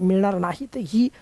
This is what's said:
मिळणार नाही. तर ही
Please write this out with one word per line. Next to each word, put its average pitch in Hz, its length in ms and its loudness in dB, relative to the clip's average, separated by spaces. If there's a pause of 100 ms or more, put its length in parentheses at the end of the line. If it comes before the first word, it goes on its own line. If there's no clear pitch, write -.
मिळणार 190 380 2
नाही. 175 360 -4
तर 262 80 -8
ही 220 260 0 (140)